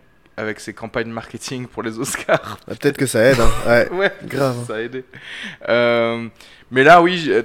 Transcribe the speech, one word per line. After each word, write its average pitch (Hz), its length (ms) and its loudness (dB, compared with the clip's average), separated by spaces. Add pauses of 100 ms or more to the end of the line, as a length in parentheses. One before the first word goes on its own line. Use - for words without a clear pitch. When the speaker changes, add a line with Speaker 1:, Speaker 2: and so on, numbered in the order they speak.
(360)
Speaker 1:
avec 107 240 -8
ses 110 120 -14
campagnes 113 380 -8
marketing 117 560 -12
pour - 160 -12
les 113 160 -10
Oscars. 123 680 -6
Speaker 2:
Ah, - 80 -12
peut-être 143 220 -2
que 139 80 -2
ça 123 180 0
aide, 127 180 6
hein. 113 100 8 (160)
Ouais. 117 240 4
Speaker 1:
<laughs> - 20 -8
Ouais, 185 200 0 (140)
Speaker 2:
Grave, 127 320 -4
hein. 120 80 -10
Speaker 1:
ça 117 100 -10
a 110 40 -6
aidé. 127 240 -10 (640)
Euh, 117 580 0 (440)
mais 131 140 4
là, 170 180 10
oui, 180 160 0
j-, 151 140 -2 (120)